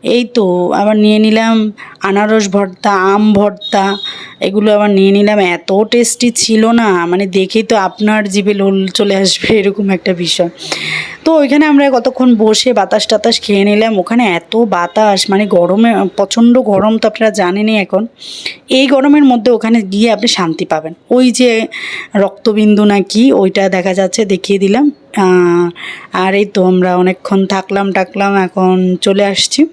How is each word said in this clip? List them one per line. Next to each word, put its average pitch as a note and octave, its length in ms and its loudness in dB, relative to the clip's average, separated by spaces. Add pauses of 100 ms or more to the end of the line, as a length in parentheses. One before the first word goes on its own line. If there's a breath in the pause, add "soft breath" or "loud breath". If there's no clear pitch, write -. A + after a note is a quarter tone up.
(140)
এই B3 80 2 (140)
তো A3 80 2 (360)
আবার G#3+ 240 2
নিয়ে G#3+ 220 4
নিলাম A3+ 280 2 (540 loud breath)
আনারস G#3 360 0 (100)
ভর্তা, G3+ 380 -2 (200)
আম G#3 120 2 (140)
ভর্তা, G3+ 460 -2 (640 loud breath)
এগুলো G#3 300 0
আবার G#3 220 2
নিয়ে G3 200 4
নিলাম। G#3 200 2 (180)
এত - 140 -10 (200)
টেস্টি A#3+ 380 0 (140)
ছিল A3 200 0 (180)
না, A3 80 0 (220)
মানে F#3+ 140 0 (120)
দেখেই F#3+ 340 0
তো A#3 40 2 (140)
আপনার G#3+ 320 -2 (120)
জিভে G3+ 280 0
লোল G3 160 0 (220)
চলে G3+ 240 0
আসবে, - 260 -2 (120)
এরকম G3+ 260 -2 (100)
একটা F#3+ 160 -4 (120)
বিষয়। E3+ 260 -2 (760 loud breath)
তো D#4 60 2 (100)
ওইখানে C#4+ 320 2
আমরা C#4 120 4 (120)
কতক্ষণ B3+ 320 0 (140)
বসে G#3+ 360 2
বাতাস G#3 320 0
টাতাস A3 340 0
খেয়ে G3+ 240 0
নিলাম। G#3+ 240 0 (100)
ওখানে A#3 220 -2 (140)
এত - 160 -10 (200)
বাতাস, F#3+ 460 0 (120)
মানে G3+ 120 2 (120)
গরমে, F#3+ 340 2 (260)
প্রচণ্ড A#3 380 2 (160)
গরম G3+ 300 0
তো - 100 -2
আপনারা A3 200 0 (100)
জানেনই G#3 440 0
এখন। G3 180 -2 (760 loud breath)
এই C4+ 160 4
গরমের C#4+ 360 4
মধ্যে A#3+ 260 2
ওখানে A3+ 220 0 (140)
গিয়ে G#3+ 240 2
আপনি A#3+ 200 -2
শান্তি F3 360 -4
পাবেন। D#3+ 200 -6 (240)
ওই B3+ 100 4 (120)
যে B3 120 2 (720 loud breath)
রক্তবিন্দু G#3 680 0
না G3+ 60 2 (120)
কি A3 120 0 (180)
ওইটা F#3+ 220 0 (140)
দেখা F#3 240 -2
যাচ্ছে, F#3+ 200 -2 (120)
দেখিয়ে G3 320 -2
দিলাম। A3 200 2 (400)
আহ, F3 420 2 (560 loud breath)
আর F#3+ 180 -2
এই G#3 140 0
তো G3 60 0 (100)
আমরা F3+ 200 0 (120)
অনেকক্ষণ F#3+ 380 -2 (140)
থাকলাম G3 320 -4 (120)
টাকলাম, G3 340 -2 (140)
এখন F#3 280 0 (320)
চলে G3 260 0
আসছি। - 300 -2 (100)